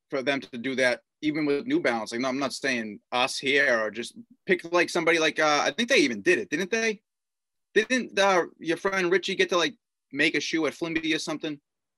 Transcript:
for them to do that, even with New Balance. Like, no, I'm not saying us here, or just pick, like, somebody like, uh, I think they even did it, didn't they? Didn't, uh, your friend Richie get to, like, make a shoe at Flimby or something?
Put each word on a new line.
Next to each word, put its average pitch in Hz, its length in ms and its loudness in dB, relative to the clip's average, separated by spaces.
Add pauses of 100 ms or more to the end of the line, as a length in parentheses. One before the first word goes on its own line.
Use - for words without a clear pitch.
(100)
for 135 120 -2
them 139 180 0
to - 180 -12
do 131 180 -4
that, 123 240 2 (200)
even 151 240 -2
with 143 220 0
New 147 140 0
Balance. 117 320 -2
Like, 117 80 -2
no, 131 80 -2
I'm 127 100 -2
not 135 140 -4
saying 117 480 -4 (100)
us 123 280 -2
here, 131 420 2
or 107 100 -2
just 117 260 -10 (300)
pick, 175 260 -2
like, 170 160 2
somebody 165 300 2
like, 156 220 2
uh, 151 240 4
I 147 80 0
think 233 160 -4
they 277 100 6
even 120 240 2
did 170 160 4
it, 104 100 -6
didn't 180 220 -4
they? 226 320 -2 (720)
Didn't, 220 440 2
uh, 196 260 4 (140)
your 160 200 -2
friend 190 320 0
Richie 190 240 0
get 185 160 2
to, 190 80 0
like, 160 160 0 (380)
make 151 220 2
a 147 60 0
shoe 160 260 -2
at 127 60 0
Flimby 160 420 -4
or 156 40 -2
something? 151 420 -6 (380)